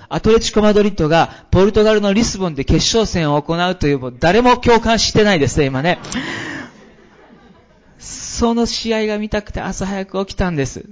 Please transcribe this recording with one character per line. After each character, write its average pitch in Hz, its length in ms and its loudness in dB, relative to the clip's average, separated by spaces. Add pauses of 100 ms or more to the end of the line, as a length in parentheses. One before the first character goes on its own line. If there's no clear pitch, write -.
ア 151 120 -6
ト 220 120 2
レ 226 80 6
チ - 140 -4
コ・ 214 80 4
マ 208 120 4
ド 202 100 4
リ 202 80 2
ッ 196 40 -12
ド 160 140 0
が 160 400 0
ポ 185 160 6
ル 208 60 2
ト 214 120 4
ガ 220 80 4
ル 214 80 2
の 202 140 0
リ 226 100 2
ス 226 140 -4
ボ 185 120 -4
ン 156 40 -6
で 135 100 -6
決 156 220 0 (100)
勝 220 120 2
戦 156 260 -2
を 147 80 2
行 165 140 -4
う 180 200 -2
と 156 120 -2
い 143 60 2
う、 139 60 -2
も 127 100 -8
う 123 100 -14
誰 190 240 4
も 247 140 6
共 233 220 4
感 226 200 0
し - 140 -2
て 220 100 4
な 208 100 4
い 170 60 0
で 139 80 2
す - 120 -2
ね、 147 60 2
今 135 160 -2
ね。 165 160 0 (2000)
そ - 560 -4
の 233 140 0
試 226 260 -4
合 220 140 -2
が 214 100 -4
見 214 120 -6
た 208 120 -4
く - 100 -18
て 190 80 -8
朝 185 280 -6
早 196 180 -6
く 190 220 -6
起 - 80 -18
き - 20 -4
た 185 140 -2
ん 165 40 -6
で 139 120 -2
す。 - 240 -14